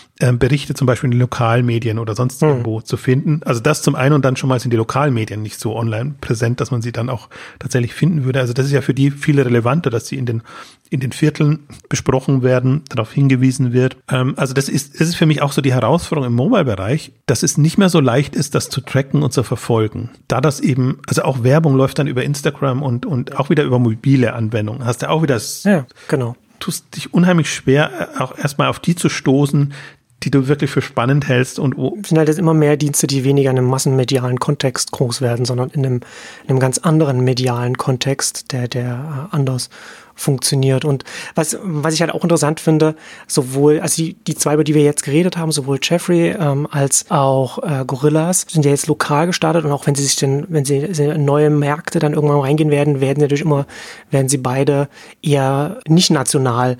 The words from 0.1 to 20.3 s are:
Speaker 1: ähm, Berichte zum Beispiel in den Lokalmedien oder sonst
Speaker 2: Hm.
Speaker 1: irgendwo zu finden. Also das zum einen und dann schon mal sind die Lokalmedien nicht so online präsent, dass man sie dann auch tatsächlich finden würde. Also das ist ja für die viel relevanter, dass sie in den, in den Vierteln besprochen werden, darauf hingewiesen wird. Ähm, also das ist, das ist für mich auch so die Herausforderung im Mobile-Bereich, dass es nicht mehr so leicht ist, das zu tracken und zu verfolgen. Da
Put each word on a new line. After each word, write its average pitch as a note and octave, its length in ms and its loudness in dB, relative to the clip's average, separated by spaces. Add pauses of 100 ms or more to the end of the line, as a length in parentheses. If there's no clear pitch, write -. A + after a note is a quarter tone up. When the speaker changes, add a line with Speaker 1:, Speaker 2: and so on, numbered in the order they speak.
Speaker 1:
ähm, B2 180 2
Berichte C#3 360 0
zum C#3 120 -2
Beispiel B2 220 0
in A#2+ 40 0
den B2 100 2
Lokalmedien A#2 760 0
oder A2 160 -6
sonst B2+ 280 -2
Speaker 2:
Hm. D#3 80 4
Speaker 1:
irgendwo A#2 320 -2
zu - 160 -6
finden. C#3+ 480 0
Also A#2+ 160 -2
das D3 200 -2
zum C#3+ 140 2
einen C3+ 180 2
und C#3 120 2
dann B2+ 100 2
schon C3+ 140 -4
mal B2+ 100 2
sind B2 120 -4
die A#2 60 2
Lokalmedien A2 640 -2
nicht G#2 200 -10
so A2 160 -4
online A#2 420 -4
präsent, A#2 400 -2
dass B2+ 120 -4
man A#2+ 100 -2
sie A#2+ 100 -6
dann A#2+ 180 -6
auch - 200 -10 (300)
tatsächlich A#2+ 340 -2
finden D3+ 320 0
würde. C3 160 0
Also A#2+ 100 -2
das C3 140 0
ist C#3 80 0
ja C3 80 2
für C3+ 120 0
die C#3 180 4
viel C#3+ 280 0
relevanter, B2 500 2
dass A2+ 180 -4
sie C#3 100 -6
in C3 80 -4
den, A#2 180 -4 (460)
in D3 100 -4
den B2 140 -4
Vierteln D3+ 540 0 (200)
besprochen C3 560 0
werden, C3 460 2
darauf A#2 240 -6
hingewiesen C3 580 2
wird. B2+ 240 2 (160)
Ähm, C3 240 0
also C3+ 180 -4
das C3+ 140 0
ist, - 320 -4
das D#3+ 80 2
ist E3+ 80 -4
für E3+ 100 2
mich D3+ 160 2
auch C#3+ 120 -2
so D#3 80 0
die C3+ 120 2
Herausforderung B2 280 2
im B2+ 340 -2
Mobile-Bereich, C3 760 0 (160)
dass - 160 0
es - 160 0
nicht D#3 180 4
mehr G3 120 4
so E3 100 4
leicht C3 360 2
ist, D3 200 -2
das - 160 -2
zu C3 100 -4
tracken C3+ 400 0
und C3 120 0
zu B2+ 100 0
verfolgen. A2 640 -2 (180)
Da B2+ 140 0